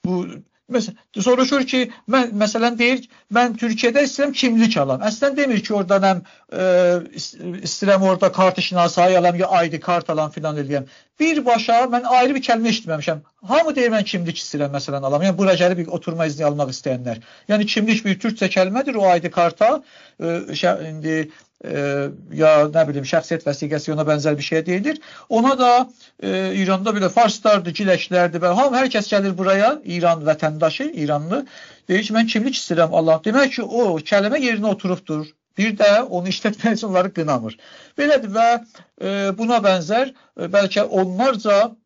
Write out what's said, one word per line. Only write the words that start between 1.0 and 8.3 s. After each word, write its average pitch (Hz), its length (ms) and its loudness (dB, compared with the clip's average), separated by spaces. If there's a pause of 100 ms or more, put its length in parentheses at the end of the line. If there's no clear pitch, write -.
soruşur 254 480 2
ki, 254 220 -2 (180)
mən, 240 240 0
məsələn, 226 480 0
deyir, 247 240 0 (240)
"Mən 233 320 2
Türkiyədə 233 480 0
istəyirəm 277 240 -2
kimlik 226 480 2
alam." 131 200 -2
Əslən 269 360 -2
demir 262 240 0
ki, - 160 -4
orada 196 240 2
nəm, 190 240 2 (240)
e, 185 160 -4 (480)
is-, - 220 -14 (340)
istəyirəm 196 320 2
orada 190 300 2